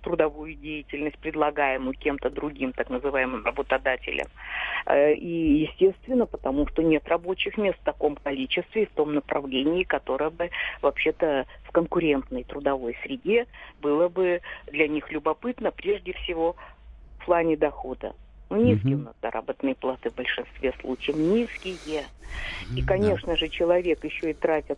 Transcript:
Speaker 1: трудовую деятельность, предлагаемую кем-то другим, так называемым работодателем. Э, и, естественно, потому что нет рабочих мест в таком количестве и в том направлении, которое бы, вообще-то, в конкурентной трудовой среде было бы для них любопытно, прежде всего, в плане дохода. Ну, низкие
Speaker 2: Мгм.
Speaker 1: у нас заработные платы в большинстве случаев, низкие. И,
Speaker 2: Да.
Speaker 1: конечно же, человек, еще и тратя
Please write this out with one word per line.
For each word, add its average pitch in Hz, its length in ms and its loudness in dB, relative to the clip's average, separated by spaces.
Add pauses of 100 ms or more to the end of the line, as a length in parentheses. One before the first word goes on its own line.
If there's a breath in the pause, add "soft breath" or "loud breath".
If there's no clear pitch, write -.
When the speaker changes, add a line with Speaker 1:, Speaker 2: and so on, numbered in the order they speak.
Speaker 1:
трудовую 156 520 0
деятельность, 147 640 -8
предлагаемую 147 760 0
кем-то 143 340 -2
другим, 139 440 -4
так - 160 -4
называемым 127 560 -2
работодателем. 135 840 -2 (580 loud breath)
Э, 147 280 6
и, 160 500 2
естественно, 254 640 4
потому 147 420 -2
что - 160 0
нет 156 240 4
рабочих 175 500 -2
мест 196 220 0
в - 60 -20
таком 147 320 0
количестве 143 680 -2
и - 20 2
в - 60 -18
том 151 220 0
направлении, 143 720 0
которое 143 460 -2
бы, 170 200 -4 (320 loud breath)
вообще-то, 143 640 2 (180 loud breath)
в - 80 -20
конкурентной 147 720 0
трудовой 135 600 -2
среде 170 440 0 (340 loud breath)
было 147 280 4
бы 175 320 0 (260 loud breath)
для 151 220 2
них 151 220 -4
любопытно, 160 600 -2
прежде 190 420 -4
всего, 170 420 -2 (640 loud breath)
в - 60 -14
плане 165 300 4
дохода. 143 580 -2 (360)
Ну, 196 140 0
низкие 131 320 4
Speaker 2:
Мгм. 147 60 -2
Speaker 1:
у 143 40 -10
нас 113 180 -18
заработные 120 500 -2
платы 127 380 -4
в - 40 -16
большинстве - 640 -4
случаев, 131 380 -4
низкие. 165 840 0 (720 loud breath)
И, 131 60 -2
Speaker 2:
Да. 127 60 0
Speaker 1:
конечно 190 480 2
же, 160 120 0
человек, 175 560 2
еще 156 260 -6
и 151 40 -2
тратя 151 440 0